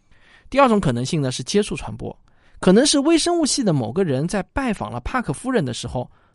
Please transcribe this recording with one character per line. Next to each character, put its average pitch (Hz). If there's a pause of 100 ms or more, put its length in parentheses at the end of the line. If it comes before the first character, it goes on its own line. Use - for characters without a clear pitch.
(500)
第 262
二 277
种 214
可 160
能 120
性 160
呢， 135
是 131
接 202
触 202
传 -
播， 113 (440)
可 185
能 233
是 294
微 320
生 339
物 311
系 262
的 190
某 120
个 190
人 147
在 196 (100)
拜 262
访 110
了 120
帕 247
克 160
夫 247
人 220
的 120
时 -
候， 123 (260)